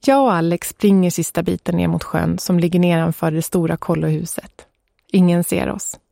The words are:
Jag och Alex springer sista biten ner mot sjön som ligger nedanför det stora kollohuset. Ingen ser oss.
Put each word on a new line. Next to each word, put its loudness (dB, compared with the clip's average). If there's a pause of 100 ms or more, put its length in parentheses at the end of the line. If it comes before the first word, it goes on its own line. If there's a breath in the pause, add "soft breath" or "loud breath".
Jag 4
och 2
Alex 0
springer 2
sista -4
biten -4
ner 0
mot -2
sjön -2
som 0
ligger 2
nedanför 0
det -2
stora -2
kollohuset. -4 (400)
Ingen 4
ser -4
oss. -10 (120)